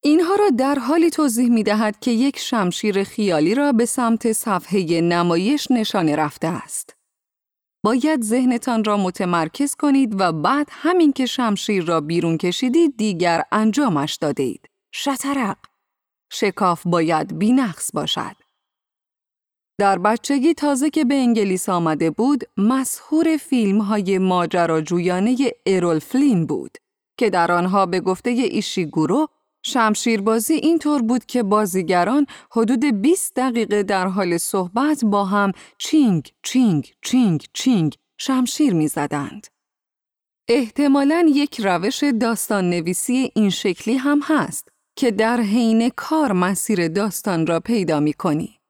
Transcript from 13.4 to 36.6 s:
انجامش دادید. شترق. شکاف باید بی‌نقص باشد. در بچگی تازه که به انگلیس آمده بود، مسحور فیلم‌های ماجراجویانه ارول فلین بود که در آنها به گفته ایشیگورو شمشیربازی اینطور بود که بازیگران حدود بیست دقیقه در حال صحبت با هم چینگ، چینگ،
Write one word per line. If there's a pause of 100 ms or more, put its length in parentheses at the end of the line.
انجامش
دادید. (240)
شترق. (760)
شکاف
باید
بی‌نقص
باشد. (1400)
در
بچگی
تازه
که
به
انگلیس
آمده
بود، (120)
مسحور
فیلم‌های
ماجراجویانه (160)
ارول
فلین
بود (420)
که
در
آنها
به
گفته
ایشیگورو (400)
شمشیربازی
اینطور
بود
که
بازیگران (260)
حدود
بیست
دقیقه
در
حال
صحبت
با
هم (260)
چینگ، (100)
چینگ،